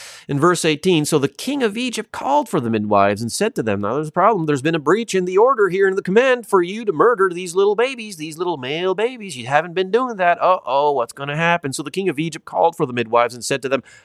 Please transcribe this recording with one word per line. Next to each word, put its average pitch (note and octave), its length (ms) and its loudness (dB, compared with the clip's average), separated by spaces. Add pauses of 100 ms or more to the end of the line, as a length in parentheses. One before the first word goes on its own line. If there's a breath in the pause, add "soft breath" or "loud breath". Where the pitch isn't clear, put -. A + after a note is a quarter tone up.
(300 loud breath)
In C#3+ 100 -2
verse E3 240 2
eighteen, D#3 440 2
"So D#3 120 2
the C3+ 80 2
king C4+ 360 -4
of G#3+ 160 -2
Egypt A#3+ 340 -6
called C#4+ 380 -2
for E3+ 100 0
the A#2 80 -2
midwives G#2 540 2
and A#2 100 -6
said G#3+ 220 -2
to D#3+ 80 -4
them," G#2 180 -2
now G#2 140 -2
there's D#3 140 -4
a - 40 -14
problem. F#3 320 2
There's D3 160 0
been D#3 140 0
a F3 40 0
breach F3+ 360 0
in F#3 100 0
the F#3 140 0
order A3 320 4
here G3 180 2
in F#3+ 80 0
the F#3+ 60 -4
command B3 440 2
for F#3+ 140 4
you G3 240 -4
to G#3 80 -4
murder F#3+ 380 4
these F3 240 -8
little G3 200 4
babies, A3 440 -4
these D#3 180 -10
little F3 220 -4
male D#3+ 360 -2
babies. G#3 440 -6
You A#2 80 -10
haven't D#3 260 0
been F#3+ 180 -2
doing A#3+ 260 0
that. F3 220 2
Uh-oh, D3 540 2
what's A#2+ 220 -2
gonna C#3+ 200 -8
happen? E3 380 0
"So D#3 100 -8
the C#3+ 80 -8
king F#3+ 200 -2
of C3+ 80 -4
Egypt D#3+ 260 -6
called E3+ 320 0
for E3 80 -2
the B2 80 -8
midwives A#2+ 420 0
and A#2+ 80 -14
said C3+ 200 -4
to C3+ 80 -4
them, C3 120 0 (220 soft breath)